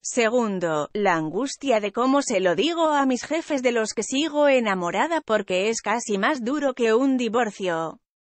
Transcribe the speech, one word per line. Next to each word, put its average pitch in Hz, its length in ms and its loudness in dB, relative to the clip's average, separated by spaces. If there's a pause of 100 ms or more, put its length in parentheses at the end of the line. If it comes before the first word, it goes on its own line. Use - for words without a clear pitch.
Segundo, 208 920 0
la 196 220 2
angustia 202 680 -2
de 208 100 -4
cómo 262 300 2
se 208 180 -2
lo 180 160 2
digo 330 360 0
a 277 140 2
mis 254 200 0
jefes 311 360 -4
de 247 120 2
los 220 200 -2
que 214 100 -6
sigo 294 440 0
enamorada 226 720 0
porque 208 480 0
es 226 140 -2
casi 214 360 -2
más 254 240 0
duro 269 340 -2
que 226 180 2
un 262 240 4
divorcio. 202 800 -2 (380)